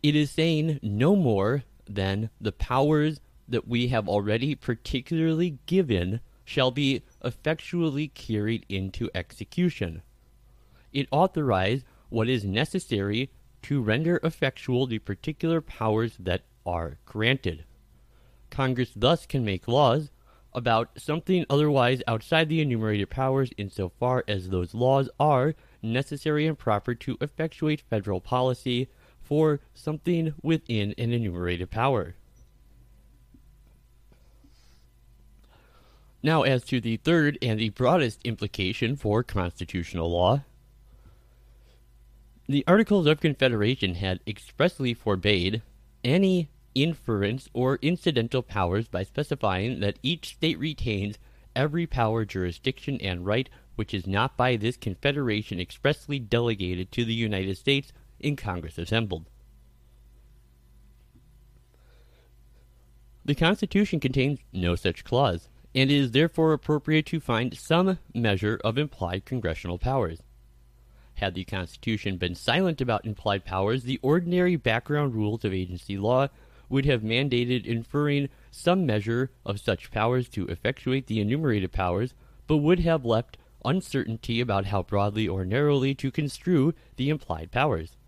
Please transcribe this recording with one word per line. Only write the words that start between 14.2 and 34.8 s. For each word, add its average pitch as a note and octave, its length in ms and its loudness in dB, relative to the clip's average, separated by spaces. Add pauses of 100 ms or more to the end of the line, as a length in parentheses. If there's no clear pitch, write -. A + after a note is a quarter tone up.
effectual C3 640 0
the A2+ 120 -4
particular D#3+ 600 -2
powers A2 580 -2
that F#2 260 -4 (220)
are E2 400 -4
granted. G#2+ 600 0 (840)
Congress B2+ 460 -2
thus B2+ 300 2
can C3 180 -2
make G2 240 -2
laws C#3 440 4 (420)
about A#2 360 0 (100)
something E3 500 0
otherwise C3+ 580 4
outside D3+ 420 0
the D#3+ 120 0
enumerated A2 480 0
powers C3 480 0
insofar G#2 680 -2
as F#2+ 220 -4
those F2+ 240 -2
laws C3 360 2 (100)
are D3 360 2 (260)
necessary C#3+ 680 -2
and D#3 100 -2
proper A2 360 -2
to - 280 -6
effectuate D3+ 600 -4
federal G2 380 -2
policy B2+ 680 -2 (340)
for D3+ 380 2 (140)
something D#3+ 680 -2
within A2+ 560 0
an A#2 140 -2
enumerated F2 580 -2
power. A2+ 460 -2 (4000)